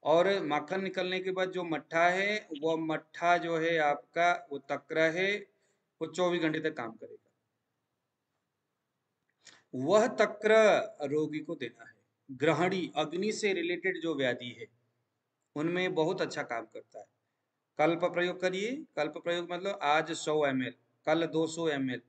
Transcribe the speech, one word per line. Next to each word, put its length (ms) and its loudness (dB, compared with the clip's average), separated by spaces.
और 400 4
माखन 400 -2
निकलने 380 -4
के 100 -6
बाद 200 -2
जो 140 -6
मट्ठा 440 2
है, 400 0
वो 160 0
मट्ठा 600 0
जो 220 -2
है 200 0
आपका, 720 0
वो 80 -8
तक्र 400 -6
है, 480 0
वो 40 -4
चौबीस 340 0
घंटे 200 0
तक 140 -4
काम 180 -8
करेगा। 380 -20
वह 320 4
तक्र 480 2
रोगी 300 -2
को 160 -8
देना 340 -12
है। 60 -20
ग्रहणी, 680 0
अग्नि 360 -2
से 200 -2
related 480 -4
जो 140 -2
व्याधि 460 -2
है, 60 -14
उनमें 400 -2
बहुत 260 0
अच्छा 220 -4
काम 220 -6
करता 340 -20
है। 80 -20
कल्प 260 4
प्रयोग 360 0
करिए। 440 -2
कल्प 200 -2
प्रयोग 360 -4
मतलब 300 -6
आज 300 2
सौ 340 0
एमएल, 280 -2
कल 200 2
दो 200 0
सौ 220 -4
एमएल 400 -2